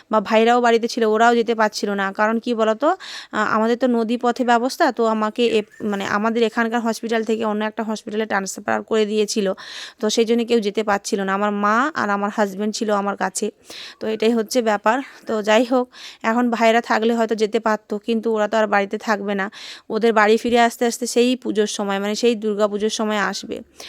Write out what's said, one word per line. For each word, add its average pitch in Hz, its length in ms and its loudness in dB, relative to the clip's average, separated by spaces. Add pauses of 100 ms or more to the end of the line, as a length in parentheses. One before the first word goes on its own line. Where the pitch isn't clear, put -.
(100)
বা 214 100 2
ভাইরাও 226 400 4
বাড়িতে 233 280 2
ছিল, 226 160 -2
ওরাও 220 300 4
যেতে 233 200 0
পারছিল 214 360 -2
না। 196 220 -2
কারণ 214 260 0
কি 240 160 -2
বলতো, 220 340 2
আহ, 370 80 2 (360)
আমাদের 220 440 0
তো 262 100 -2
নদী 233 300 0
পথে 233 280 0
ব্যবস্থা, 240 480 2
তো 226 140 0
আমাকে 220 400 0
এ-, 214 160 2 (180)
মানে, 202 260 -4
আমাদের 220 360 0
এখানকার 226 380 -2
হসপিটাল 226 440 -2
থেকে 226 200 -2
অন্য 214 200 -2
একটা 214 180 -6
হসপিটালে 214 440 -4
ট্রান্সফার 208 560 -4
করে 220 240 0
দিয়েছিল, 208 460 0 (480)
তো 214 100 0
সেই 233 140 0
জন্য 233 200 2
কেউ 233 160 2
যেতে 202 220 -2
পারছিল 208 380 -2
না। 190 140 -2
আমার 208 160 0
মা 214 440 0
আর 208 160 -2
আমার 202 200 -2
হাজব্যান্ড 208 440 -2
ছিল 214 160 -4
আমার 202 260 0
কাছে, 190 340 -4 (500)
তো 220 60 -8
এটাই 220 260 0
হচ্ছে 233 300 0
ব্যাপার। 220 380 2 (260)
তো 220 160 -2
যাই 214 220 4
হোক, 254 260 0 (320)
এখন 233 280 2
ভাইরা 226 300 4
থাকলে 226 340 0
হয়তো 226 200 0
যেতে 214 260 0
পারতো, 214 380 -2
কিন্তু 226 340 -2
ওরা 214 160 0
তো 220 80 0
আর 214 120 4
বাড়িতে 202 300 0
থাকবে 202 360 -2
না, 196 160 -4 (400)
ওদের 220 220 2
বাড়ি 214 240 6
ফিরে 233 240 2
আসতে 233 260 2
আসতে 233 200 -2
সেই 247 300 2
পুজোর 214 300 -2
সময়, 202 320 -2
মানে, 202 160 -2
সেই 240 200 2
দুর্গা 208 340 0
পুজোর 208 220 -2
সময় 214 280 -2
আসবে। 196 420 -4 (280)